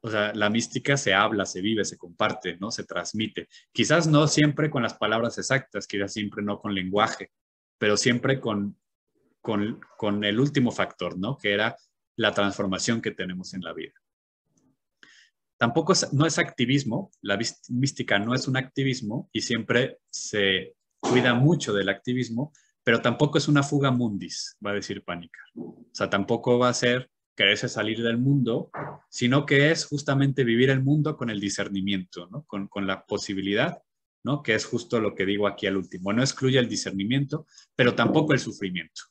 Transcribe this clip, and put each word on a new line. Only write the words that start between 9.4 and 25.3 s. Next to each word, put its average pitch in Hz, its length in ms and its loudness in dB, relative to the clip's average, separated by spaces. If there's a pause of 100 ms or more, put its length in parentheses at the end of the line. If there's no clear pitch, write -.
con, 107 400 -4 (160)
con 104 260 -2
el 104 160 0
último 135 320 2
factor, 90 480 -4
¿no? 117 180 -4
Que 104 160 -2
era 107 240 0 (380)
la 107 180 2
transformación 101 680 0
que 110 100 -4
tenemos 92 440 -10
en 95 80 -8
la 82 100 -10
vida". 80 220 -12 (1600)
Tampoco 160 380 2
es, - 180 -2
no 143 140 4
es 165 120 0
activismo, 135 720 0 (100)
la 101 160 -2
vis-, - 320 -6
mística 123 520 0
no 117 160 -2
es 127 100 -2
un 131 100 -2
activismo 131 760 -4
y 110 80 -4
siempre 120 580 -2 (120)
se 95 680 -2 (240)
cuida 123 340 4
mucho 135 400 4
del 98 140 0
activismo, 123 640 -4 (320)
pero 117 180 2
tampoco 143 360 2
es 143 100 0
una 143 160 4
fuga 139 260 2
mundis, 107 720 -2
va 101 60 -2
a 101 40 -2
decir 101 280 -6
Panikkar. 85 440 -12 (100)